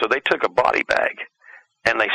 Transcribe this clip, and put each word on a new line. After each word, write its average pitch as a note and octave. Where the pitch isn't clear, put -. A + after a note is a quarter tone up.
So A2+
they B2+
took -
a G#2+
body -
bag -
and A#2
they F#3